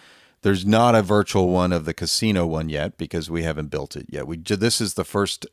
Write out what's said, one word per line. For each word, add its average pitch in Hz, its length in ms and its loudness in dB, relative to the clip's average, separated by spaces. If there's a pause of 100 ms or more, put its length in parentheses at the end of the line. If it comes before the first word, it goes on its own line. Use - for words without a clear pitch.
(420)
There's 98 240 2
not 117 280 6
a 110 80 6
virtual 98 460 2
one 90 240 2
of 82 120 0
the 82 100 -6
casino 92 520 0
one 80 240 -4
yet 76 280 -4
because 82 320 -6
we 82 120 -2
haven't 78 260 -4
built 71 260 -8
it - 140 -14
yet. 65 180 -10
We 82 120 -8
ju-, 101 180 -4
this 113 240 0
is 101 140 -4
the 95 100 -2
first, - 480 -4